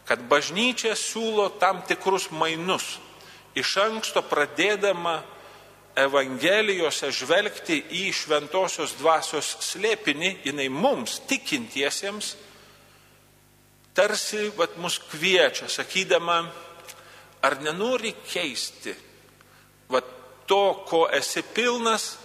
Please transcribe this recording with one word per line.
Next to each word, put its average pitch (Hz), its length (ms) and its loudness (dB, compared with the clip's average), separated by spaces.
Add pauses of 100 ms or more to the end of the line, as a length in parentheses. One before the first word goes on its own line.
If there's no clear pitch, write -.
Kad 120 240 -2
bažnyčia 202 720 2
siūlo 220 640 0
tam 185 260 2
tikrus 185 460 0
mainus, 160 680 -2 (540)
iš - 260 -2
anksto 220 440 0
pradėdama 170 1000 0 (760)
Evangelijose 143 1120 2
žvelgti 165 680 0 (120)
į 185 220 -4
Šventosios 151 880 -2
Dvasios 151 600 2
slėpinį, 180 720 0 (100)
jinai 139 260 -2
mums, 147 560 0
tikintiesiems, 143 1080 -4 (1600)
tarsi, 208 640 0
vat, 165 180 0
mus 170 240 -4
kviečia, 156 680 2
sakydama, 170 840 0 (880)
„Ar 135 200 2
nenori 214 500 -2 (160)
keisti, 135 680 -6 (960)
vat, 127 160 0 (400)
to, 196 400 4
ko 165 220 4
esi 139 340 0
pilnas 226 840 0